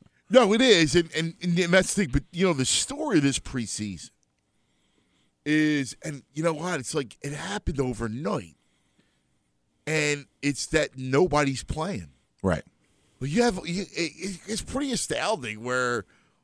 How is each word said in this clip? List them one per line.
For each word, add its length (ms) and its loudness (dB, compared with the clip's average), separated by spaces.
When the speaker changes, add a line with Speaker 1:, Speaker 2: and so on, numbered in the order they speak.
Speaker 1:
No, 260 6
it 80 4
is, 340 6
and, 200 4
and, 280 -2
and 120 0
that's 220 4
the 120 0
thing. 60 -4
But, 200 0
you 160 0
know, 60 2
the 120 0
story 520 0
of 60 4
this 140 2
preseason 720 -8
is, 580 0
and 200 -10
you 80 -6
know 120 2
what? 260 -4
It's 160 -8
like 260 -4
it 120 -8
happened 460 -6
overnight, 760 -4
and 400 -2
it's 260 -2
that 300 0
nobody's 680 2
playing. 460 -8
Speaker 2:
Right. 220 0
Speaker 1:
Well, 100 -6
you 140 4
have, 220 0
you, 260 -4
it, 560 -6
it's 160 -6
pretty 280 -4
astounding 720 -4
where 420 -2